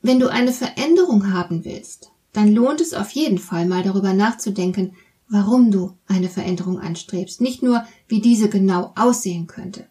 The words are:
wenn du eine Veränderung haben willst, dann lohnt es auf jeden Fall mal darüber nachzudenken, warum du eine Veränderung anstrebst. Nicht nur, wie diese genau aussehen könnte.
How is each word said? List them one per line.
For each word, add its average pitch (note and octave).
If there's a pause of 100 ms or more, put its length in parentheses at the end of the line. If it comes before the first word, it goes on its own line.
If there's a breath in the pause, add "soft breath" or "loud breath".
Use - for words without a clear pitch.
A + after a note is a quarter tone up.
wenn B3+
du B3
eine B3
Veränderung B3+
haben E3+
willst, - (200)
dann G#3
lohnt C4
es D#4+
auf G#3
jeden C4
Fall E3+
mal F3+
darüber F#3+
nachzudenken, F#3+ (340 soft breath)
warum A3
du F#3 (120)
eine F#3
Veränderung F3+
anstrebst. F3
Nicht B3+
nur, A#3+ (220 loud breath)
wie A3
diese A3
genau F#3+
aussehen F#3+
könnte. -